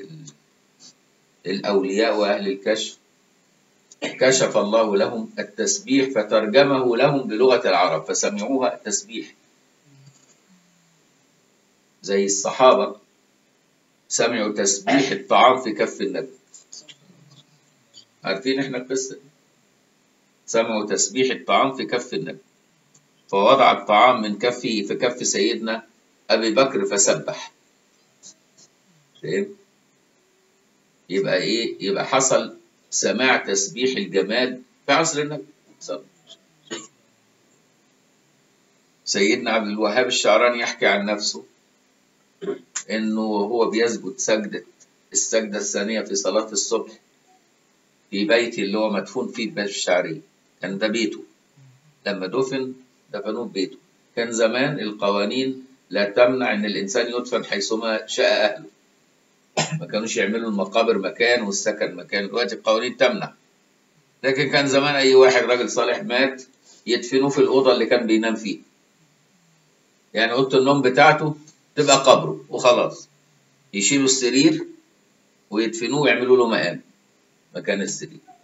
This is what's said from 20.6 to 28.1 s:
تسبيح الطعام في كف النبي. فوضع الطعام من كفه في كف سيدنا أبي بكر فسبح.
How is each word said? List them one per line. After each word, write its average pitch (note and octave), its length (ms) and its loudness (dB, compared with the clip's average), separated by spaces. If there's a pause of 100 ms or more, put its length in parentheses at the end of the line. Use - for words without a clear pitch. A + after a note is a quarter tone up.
تسبيح A2 440 -2
الطعام A2+ 460 0
في A2+ 80 -8
كف - 300 -6
النبي. E2 240 -8 (920)
فوضع A#2 520 4
الطعام A2 420 4
من G#2 160 -6
كفه A2 440 -2
في G#2 120 -6
كف - 320 -4
سيدنا A2 600 -2 (440)
أبي A2 200 2
بكر A#2+ 360 2
فسبح. - 640 -2 (1700)